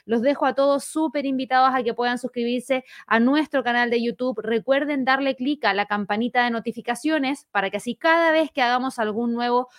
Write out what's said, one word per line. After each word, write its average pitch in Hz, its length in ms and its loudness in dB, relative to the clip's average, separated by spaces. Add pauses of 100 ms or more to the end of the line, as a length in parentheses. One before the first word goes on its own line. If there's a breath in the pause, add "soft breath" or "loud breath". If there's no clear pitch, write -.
los 220 180 0
dejo 277 240 2
a 262 80 2
todos 277 300 2
súper 302 420 -2
invitados 262 480 2
a 254 80 0
que 226 100 -2
puedan 240 260 -2
suscribirse 247 640 -2 (240 loud breath)
a 226 100 4
nuestro 269 460 2
canal 240 260 0
de 240 100 2
YouTube. 233 400 -4
Recuerden 262 640 0
darle 269 300 2
clic 269 300 -4
a 196 100 2
la 202 120 0
campanita 214 580 0
de 240 80 -2
notificaciones 240 1000 -4
para 196 180 0
que 202 100 -4
así 240 180 -6
cada 330 340 2
vez 311 220 2
que 269 100 -2
hagamos 247 380 0
algún 226 340 -2
nuevo 240 320 0 (120 loud breath)